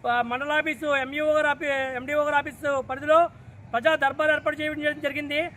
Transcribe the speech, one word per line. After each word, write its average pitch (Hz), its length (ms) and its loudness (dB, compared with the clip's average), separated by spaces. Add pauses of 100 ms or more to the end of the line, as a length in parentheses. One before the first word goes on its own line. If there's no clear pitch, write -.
ఆ, 240 140 2
మండల 254 300 -2
ఆఫీసు, 302 440 0
ఎంఈఓ 294 360 0
గారు 302 140 4
ఆఫీ-, 277 500 -2
ఎండిఓ 294 280 0
గారు 294 100 0
ఆఫీసు 285 460 0
పరిధిలో 294 500 2 (420)
ప్రజా 254 220 2
దర్బార్ 294 360 2
ఏర్పాటు 294 300 0
చేయడం 302 220 -2
జరి-, 302 180 -2
జరిగింది. 294 560 -2